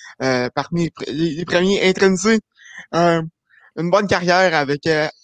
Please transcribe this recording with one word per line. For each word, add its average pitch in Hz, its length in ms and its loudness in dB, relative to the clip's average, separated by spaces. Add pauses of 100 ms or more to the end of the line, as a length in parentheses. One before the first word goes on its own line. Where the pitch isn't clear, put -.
(220)
euh, 127 320 0
parmi 170 300 -4
les 156 60 -4
pr-, - 220 -12
les, 156 220 -2
les 170 100 -8
premiers 185 440 0
intronisés. 196 520 2 (540)
Euh, 170 280 2 (540)
une 170 140 -4
bonne 202 160 2
carrière 180 480 2
avec, 147 320 -2
euh, 156 200 0 (180)